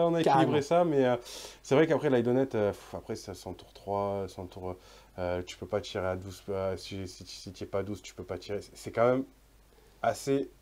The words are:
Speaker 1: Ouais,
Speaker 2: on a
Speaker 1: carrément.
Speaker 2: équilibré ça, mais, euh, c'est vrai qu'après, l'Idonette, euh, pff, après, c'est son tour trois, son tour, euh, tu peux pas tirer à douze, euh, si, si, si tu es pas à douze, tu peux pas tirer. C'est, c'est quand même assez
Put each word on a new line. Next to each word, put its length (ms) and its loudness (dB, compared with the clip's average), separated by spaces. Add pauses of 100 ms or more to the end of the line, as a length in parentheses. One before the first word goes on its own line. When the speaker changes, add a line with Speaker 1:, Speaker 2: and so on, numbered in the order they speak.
Speaker 1:
Ouais, 60 4
Speaker 2:
on 40 2
a 80 2
Speaker 1:
carrément. 200 6
Speaker 2:
équilibré 180 4
ça, 240 4
mais, 200 4
euh, 100 4 (480)
c'est 120 2
vrai 120 6
qu'après, 240 2
l'Idonette, 440 2
euh, 140 4
pff, 260 -6
après, 200 -8
c'est 180 -10
son 200 -10
tour 200 -18
trois, 540 -2
son 180 -12
tour, 300 -10 (440)
euh, 260 -2
tu 120 -14
peux 80 -12
pas 160 -2
tirer 260 -4
à 80 -2
douze, 340 -12
euh, 280 -2
si, 300 -10
si, 180 -18
si 260 -16
tu 120 -14
es 40 -8
pas 120 -4
à 40 -2
douze, 200 -10
tu 100 -18
peux 100 -12
pas 140 -8
tirer. 240 -8
C'est, 140 -18
c'est 160 -14
quand 160 2
même 160 2 (800)
assez 460 0 (120)